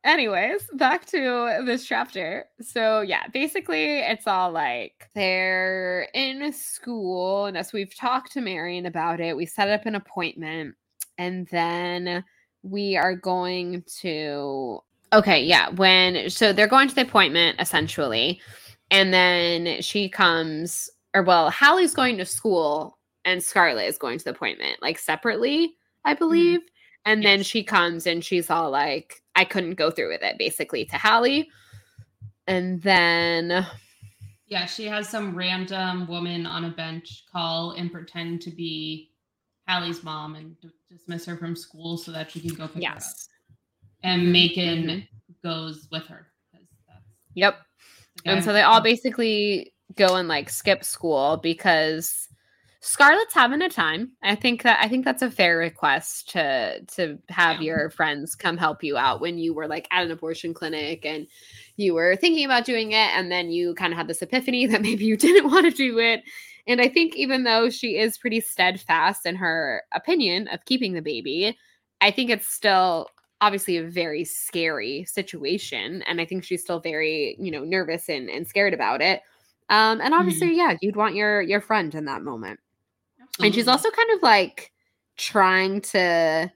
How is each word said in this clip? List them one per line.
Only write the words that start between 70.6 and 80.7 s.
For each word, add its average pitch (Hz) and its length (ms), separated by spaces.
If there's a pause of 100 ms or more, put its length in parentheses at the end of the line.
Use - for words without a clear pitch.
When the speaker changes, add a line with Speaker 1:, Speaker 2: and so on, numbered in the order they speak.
Speaker 1:
keeping 254 280
the 165 80
baby, 151 560 (440)
I 202 100
think 240 180
it's 214 180
still 185 600 (320)
obviously 196 360
a 165 60
very 170 400
scary 151 840
situation. 165 1000
And 170 180
I 165 40
think 185 180
she's 175 180
still 170 180
very, 156 600
you 190 120
know, 143 120
nervous 165 460
and, 131 200
and 165 180
scared 202 280
about 123 260
it. 185 200 (480)
Um, 220 320
and 277 120
obviously, 349 360
Speaker 2:
Mm-hmm. 330 80 (140)